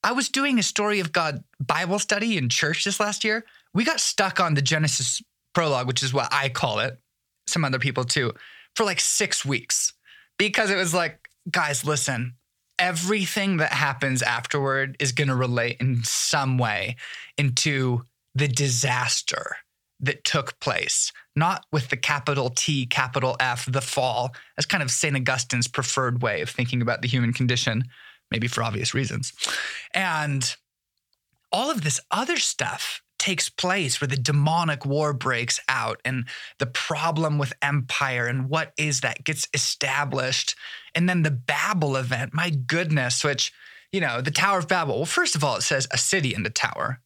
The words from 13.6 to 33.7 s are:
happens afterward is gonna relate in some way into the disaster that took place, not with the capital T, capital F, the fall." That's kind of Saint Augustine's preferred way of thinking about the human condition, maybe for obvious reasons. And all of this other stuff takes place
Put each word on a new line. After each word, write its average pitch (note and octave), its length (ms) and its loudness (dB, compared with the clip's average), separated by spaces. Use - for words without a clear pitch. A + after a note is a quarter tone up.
happens C3 500 0
afterward C3+ 760 0
is C#3 100 2
gonna C3+ 240 2
relate A#2+ 460 0
in B2 240 2
some C3 540 0
way G#2+ 360 0
into C3 680 2
the C#3+ 100 2
disaster B2+ 1080 0
that C#3 240 -2
took - 380 -2
place, - 500 0
not E3+ 380 0
with C#3+ 160 0
the C#3+ 80 0
capital C#3 540 0
T, C3+ 360 0
capital B2+ 540 0
F, B2 260 0
the C3 160 0
fall." B2+ 500 0
That's D3+ 100 -2
kind F3+ 160 0
of C3 100 -2
Saint C#3+ 240 0
Augustine's B2 500 0
preferred B2 560 0
way G#2 180 0
of - 100 -4
thinking B2 320 -2
about A#2 200 0
the B2 60 0
human A#2 240 2
condition, A#2+ 500 0
maybe A2+ 160 0
for A#2 160 -2
obvious - 320 -2
reasons. - 380 -2
And D3+ 640 0
all A#3+ 200 2
of C4 120 -2
this D3 160 -2
other C4 240 0
stuff - 680 -4
takes F#3 300 0
place F3+ 520 -2